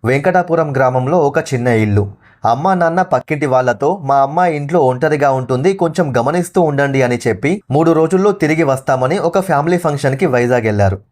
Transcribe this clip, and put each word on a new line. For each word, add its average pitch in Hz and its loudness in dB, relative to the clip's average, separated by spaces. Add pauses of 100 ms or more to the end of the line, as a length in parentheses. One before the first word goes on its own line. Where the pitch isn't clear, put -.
వెంకటాపురం 160 0
గ్రామంలో 131 0
ఒక 143 2
చిన్న 127 -2
ఇల్లు. 104 0 (320)
అమ్మా 139 0
నాన్న 175 0
పక్కింటి 147 -2
వాళ్ళతో, 127 0
"మా 139 0
అమ్మాయి 156 0
ఇంట్లో 147 -2
ఒంటరిగా 139 2
ఉంటుంది, 131 0
కొంచెం 165 -2
గమనిస్తూ 165 -2
ఉండండి" 139 0
అని 123 0 (100)
చెప్పి 139 -2
మూడు 151 2
రోజుల్లో 175 2
తిరిగి 156 0
వస్తామని 135 0
ఒక 170 0
ఫ్యామిలీ 170 0
ఫంక్షన్‌కి 147 -2
వైజాగ్ 123 2
వెళ్లారు. 101 0 (120)